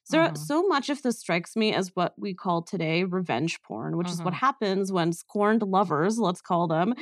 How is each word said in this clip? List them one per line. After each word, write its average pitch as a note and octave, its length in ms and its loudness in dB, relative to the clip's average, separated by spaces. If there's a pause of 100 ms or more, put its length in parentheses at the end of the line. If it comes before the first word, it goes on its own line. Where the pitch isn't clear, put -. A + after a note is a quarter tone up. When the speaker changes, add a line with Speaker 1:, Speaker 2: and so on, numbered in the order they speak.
Speaker 1:
So, C#4 140 0
Speaker 2:
Mm-hmm. D#4+ 180 2
Speaker 1:
so C#4+ 300 0
much D4+ 220 0
of C#4 140 -4
this A#3 160 0
strikes - 380 -4
me A3 180 2
as F3+ 200 -2
what F3 220 -2
we G3+ 160 -6
call F3 300 -2
today E3 420 0
revenge E3 580 -2
porn, D3+ 340 -6
which F3 120 -2
is E3+ 140 -6
what F3+ 120 0
Speaker 2:
Mm-hmm. B3+ 120 0
Speaker 1:
happens G3 460 0
when E3+ 200 2
scorned G#3 500 2
lovers, F#3+ 560 2
let's F#3 220 0
call E3+ 280 0
them, E3+ 340 2